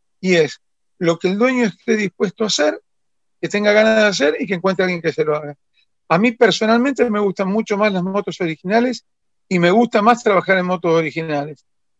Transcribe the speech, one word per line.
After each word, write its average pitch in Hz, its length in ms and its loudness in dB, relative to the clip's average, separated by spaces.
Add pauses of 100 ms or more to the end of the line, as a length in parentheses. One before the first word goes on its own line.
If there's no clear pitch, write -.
(200)
y 185 140 0
es 156 260 0 (380)
lo 165 200 0
que 180 100 -2
el 196 100 -2
dueño 247 260 2
esté 220 320 -2
dispuesto 208 480 -4
a 208 40 -4
hacer, 302 320 -2 (600)
que 170 80 -6
tenga 208 240 0
ganas 220 240 4
de 214 100 4
hacer 247 320 0
y 277 80 -6
que 190 80 -4
encuentre 185 300 0
a - 20 0
alguien 175 160 -4
que 160 100 -2
se 156 120 -2
lo 151 120 -2
haga. 147 200 -10 (520)
A 165 100 2
mí 233 140 2
personalmente 233 800 2
me 208 80 -2
gustan 196 300 -2
mucho 214 280 -4
más 208 160 0
las 185 100 -2
motos 190 380 -6
originales 214 640 -2 (440)
y 185 100 0
me 175 120 4
gusta 226 320 2
más 233 200 2
trabajar 190 360 2
en 180 80 -2
motos 180 260 -2
originales. 156 720 -4 (360)